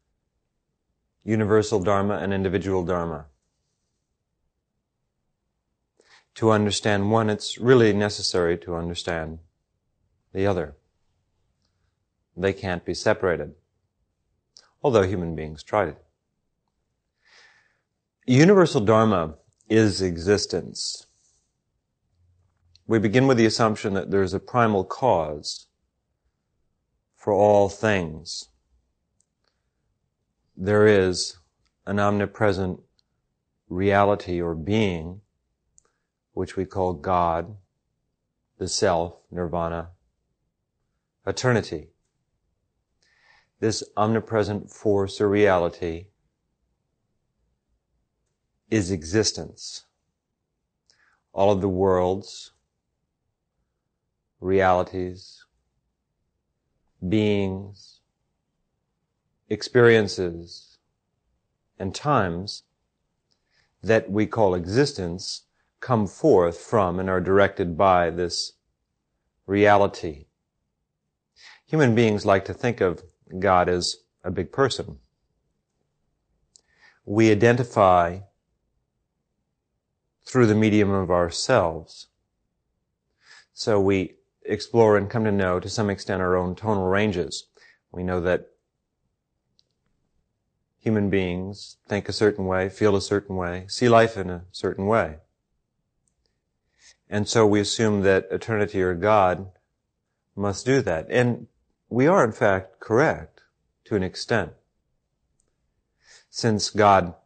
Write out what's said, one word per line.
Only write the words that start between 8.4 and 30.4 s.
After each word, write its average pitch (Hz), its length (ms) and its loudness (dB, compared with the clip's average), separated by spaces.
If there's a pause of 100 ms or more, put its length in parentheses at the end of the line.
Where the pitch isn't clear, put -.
to 87 160 -12
understand 82 640 -8 (920)
the 95 120 -4
other. 87 300 -4 (1600)
They 95 160 -2
can't 90 320 -8
be 90 100 -6
separated, 80 600 -4 (1300)
although 113 200 4
human 90 320 -4
beings 76 300 -12
try 104 220 -2
to. 73 100 -10 (2250)
Universal 156 560 6
Dharma 101 520 2 (340)
is 107 320 2
existence. 90 1080 -4 (1800)
We 110 140 0
begin 113 260 2
with 131 120 4
the 113 80 6
assumption 107 480 0
that 87 180 -6
there 98 100 2
is 92 120 -4
a 98 40 -2
primal 110 460 0
cause 80 840 -4 (1500)
for - 160 -4
all 101 360 4
things. 92 840 -4 (2000)